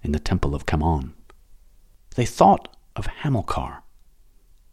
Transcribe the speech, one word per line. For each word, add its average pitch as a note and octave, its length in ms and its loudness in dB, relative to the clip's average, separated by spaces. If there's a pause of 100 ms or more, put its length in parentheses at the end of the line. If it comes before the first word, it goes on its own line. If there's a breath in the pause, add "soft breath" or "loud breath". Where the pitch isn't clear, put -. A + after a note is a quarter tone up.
in - 80 -4
the D2+ 80 0
Temple D#2+ 340 0
of C#2+ 120 -6
Khamon. D#2 480 0 (1000)
They B2 100 0
thought - 500 4 (180)
of - 120 -6
Hamilcar. - 800 -4 (880)